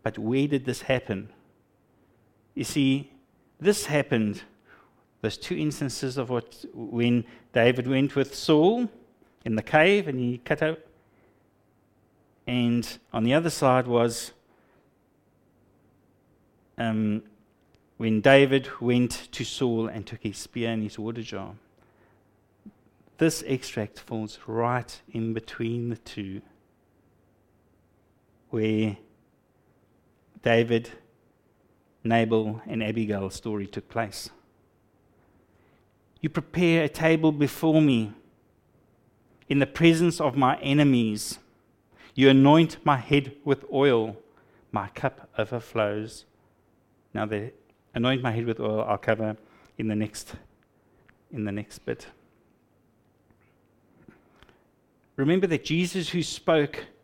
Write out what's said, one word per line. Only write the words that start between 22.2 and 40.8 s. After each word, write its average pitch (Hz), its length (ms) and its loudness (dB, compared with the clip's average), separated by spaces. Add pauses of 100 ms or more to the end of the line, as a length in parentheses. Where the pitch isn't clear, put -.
This 160 300 0
extract 123 520 -6
falls 110 460 -10
right 117 560 -4 (100)
in 113 220 -6
between 117 560 -6
the 113 80 -8
two, 98 440 -12 (2000)
where 110 480 -2 (1500)
David, 117 480 2 (1120)
Nabal, 113 640 2
and 113 160 -6
Abigail 104 480 -4
story 104 340 -8
took - 240 -14
place. 110 400 -8 (1900)
"You 156 80 -2
prepare 165 540 2
a 147 60 0
table 160 420 2
before 151 500 2
me 113 320 2 (1400)
in 143 100 2
the 135 60 4
presence 165 560 4
of 135 160 0
my 135 220 2
enemies. 131 800 2 (760)